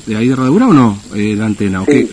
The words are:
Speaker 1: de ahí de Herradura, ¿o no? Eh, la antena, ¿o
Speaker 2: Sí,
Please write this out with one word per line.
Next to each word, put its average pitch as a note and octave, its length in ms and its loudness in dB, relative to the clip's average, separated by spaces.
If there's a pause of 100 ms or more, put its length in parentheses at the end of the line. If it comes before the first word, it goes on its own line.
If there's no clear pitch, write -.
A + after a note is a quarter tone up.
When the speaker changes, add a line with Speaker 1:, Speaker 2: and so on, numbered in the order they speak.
Speaker 1:
de A2+ 100 -4
ahí A2+ 100 0
de C3 60 2
Herradura, C3 340 2
¿o A#3 60 4
no? A#2 260 4 (160)
Eh, G#2 240 -2
la A2 80 -2
antena, G2 360 -2
¿o G2 40 -8
Speaker 2:
Sí, C#3+ 260 2